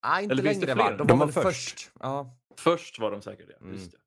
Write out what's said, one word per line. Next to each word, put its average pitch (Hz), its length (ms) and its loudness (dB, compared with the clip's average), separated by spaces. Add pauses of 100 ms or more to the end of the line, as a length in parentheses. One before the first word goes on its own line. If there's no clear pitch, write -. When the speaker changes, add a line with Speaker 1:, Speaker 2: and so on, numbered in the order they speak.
Speaker 1:
Nej, 170 180 0
inte 208 100 0
Speaker 2:
Eller 131 100 2
finns 202 160 2
det 175 60 -2
Speaker 1:
längre, 131 140 0
va? 104 80 6
Speaker 2:
fler? 101 100 -2
Speaker 1:
De 147 100 0
Speaker 3:
De 131 120 8
Speaker 1:
var 147 60 4
Speaker 3:
var 147 80 -4
Speaker 1:
väl 160 100 2
Speaker 3:
först. - 360 -2
Speaker 1:
först. - 200 -18
Ja. 135 380 -8 (200)
Speaker 2:
Först - 420 0
var 107 120 -2
de 101 100 -10
säkert, 101 280 -14
ja. - 120 -20
Speaker 1:
Mm. 92 120 -12
Speaker 2:
Just 92 180 -12
det. - 160 -20